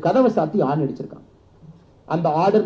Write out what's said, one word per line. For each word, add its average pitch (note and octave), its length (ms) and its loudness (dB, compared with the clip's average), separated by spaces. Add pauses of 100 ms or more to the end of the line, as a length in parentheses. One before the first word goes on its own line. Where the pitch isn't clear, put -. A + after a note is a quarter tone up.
கதவை A#3+ 300 4
சாத்தி D#3+ 220 -2 (100)
ஆணி D3 180 -2
அடிச்சிருக்காங்க. - 420 -12 (880)
அந்த E3 140 -2 (160)
ஆர்டர் G3+ 220 2